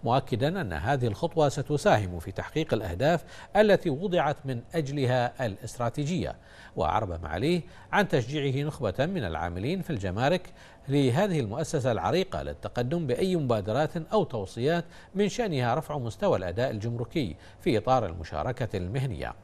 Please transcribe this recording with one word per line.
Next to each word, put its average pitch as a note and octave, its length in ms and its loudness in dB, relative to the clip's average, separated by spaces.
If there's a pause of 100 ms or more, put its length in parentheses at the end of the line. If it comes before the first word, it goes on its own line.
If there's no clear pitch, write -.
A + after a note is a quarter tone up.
مؤكدا C3 580 2
أن G2 120 -4
هذه A#2+ 340 0
الخطوة D3 420 2
ستساهم B2+ 680 2
في F#2+ 120 -10
تحقيق - 420 -2
الأهداف A2 500 2 (320)
التي G3+ 340 6
وضعت D3+ 560 0
من B2 160 -4 (120)
أجلها C3 720 0
الاستراتيجية. A#2 920 -2 (400)
وأعرب F2 480 0
معاليه A2+ 380 0 (300)
عن F#3+ 160 4
تشجيعه C#3 600 0
نخبة B2+ 380 0
من F3+ 180 -2
العاملين F2+ 580 -2
في - 80 -8
الجمارك B2 640 0 (360)
لهذه D3 500 4
المؤسسة B2+ 520 -2
العريقة G#2 520 0
للتقدم B2 640 -4
بأي F#3 280 2
مبادرات A#2+ 600 0
أو F#3 260 2
توصيات C3+ 600 -2 (300)
من G3 140 2
شأنها C#3+ 460 0
رفع D3+ 220 -4
مستوى B2+ 400 0
الأداء F#2 340 0
الجمركي A#2 640 -4 (240)
في C3+ 180 2
إطار B2 280 4
المشاركة F2 720 -4
المهنية. F2+ 560 -4 (100)